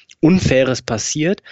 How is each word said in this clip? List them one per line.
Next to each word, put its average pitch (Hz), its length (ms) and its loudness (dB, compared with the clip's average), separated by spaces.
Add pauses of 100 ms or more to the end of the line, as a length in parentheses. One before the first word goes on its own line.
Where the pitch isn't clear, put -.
(200)
Unfaires 135 640 2
passiert, 151 680 -4